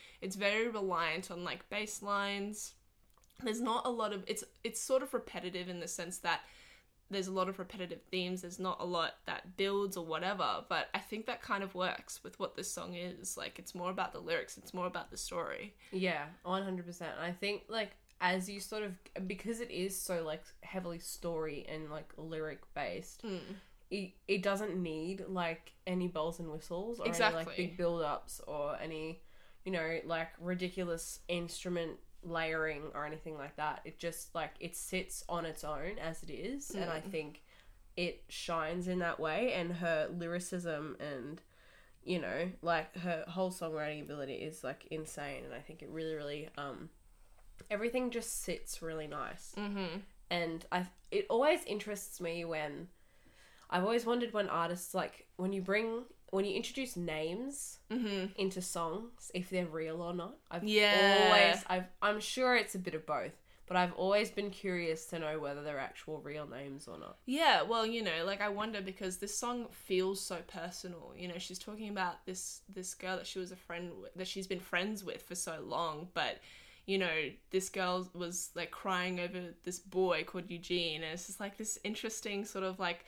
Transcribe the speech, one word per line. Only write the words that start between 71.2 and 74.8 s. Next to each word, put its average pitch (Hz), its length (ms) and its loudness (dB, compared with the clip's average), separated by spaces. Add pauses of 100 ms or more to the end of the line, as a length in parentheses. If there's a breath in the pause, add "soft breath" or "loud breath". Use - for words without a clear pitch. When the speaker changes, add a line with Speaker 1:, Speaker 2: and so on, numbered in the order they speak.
Speaker 1:
know, 175 100 -6
she's 180 200 -8
talking 214 300 -8
about 190 380 -2
this, - 420 -6
this 185 260 -8
girl 185 220 -2
that - 100 -4
she - 140 -4
was 180 100 -4
a 180 60 -12
friend 175 340 -6 (100)
with, - 140 -12
that 180 140 -4
she's 190 180 -4
been 185 140 -2
friends 190 440 0